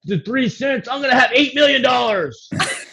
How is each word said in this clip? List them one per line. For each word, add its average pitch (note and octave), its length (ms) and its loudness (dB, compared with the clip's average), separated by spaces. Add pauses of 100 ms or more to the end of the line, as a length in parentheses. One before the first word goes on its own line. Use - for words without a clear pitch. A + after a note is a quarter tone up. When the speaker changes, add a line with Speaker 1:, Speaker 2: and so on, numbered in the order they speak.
Speaker 1:
to F3 140 -2
three B3+ 280 -2
cents, C4 400 -4
I'm C4+ 140 -6
gonna C4 160 2
have B3 160 2
eight C4+ 220 2
million C#4+ 260 4
dollars." A3 680 -2
Speaker 2:
<laughs> - 80 -4 (320)